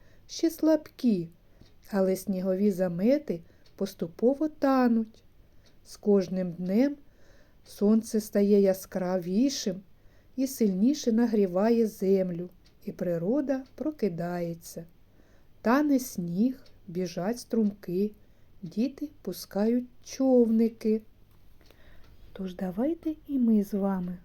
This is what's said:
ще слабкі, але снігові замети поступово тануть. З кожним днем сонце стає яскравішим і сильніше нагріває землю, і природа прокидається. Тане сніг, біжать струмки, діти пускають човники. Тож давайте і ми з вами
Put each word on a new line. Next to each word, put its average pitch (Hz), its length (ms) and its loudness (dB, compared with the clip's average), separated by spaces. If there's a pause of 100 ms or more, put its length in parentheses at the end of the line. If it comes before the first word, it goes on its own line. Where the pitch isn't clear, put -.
(260)
ще - 240 -2
слабкі, 277 800 0 (600)
але 190 260 2
снігові 190 540 0
замети 185 720 0 (360)
поступово 233 720 -2
тануть. 247 760 0 (600)
З - 120 -20
кожним 185 560 0
днем 202 440 0 (680)
сонце 214 560 0
стає 202 400 4
яскравішим 190 1200 0 (560)
і 262 100 -2
сильніше 226 640 0
нагріває 220 720 2
землю, 185 640 0 (360)
і 190 80 -10
природа 240 720 -2 (120)
прокидається. 175 1080 -6 (800)
Тане 277 360 4
сніг, 202 640 -4 (280)
біжать 180 500 -4
струмки, 208 720 -2 (520)
діти 262 460 -6 (140)
пускають 220 680 -2 (160)
човники. 226 1000 2 (1300)
Тож 190 220 -10
давайте 247 600 -4 (140)
і 277 100 -2
ми 226 260 4
з 202 100 -8
вами 185 500 -2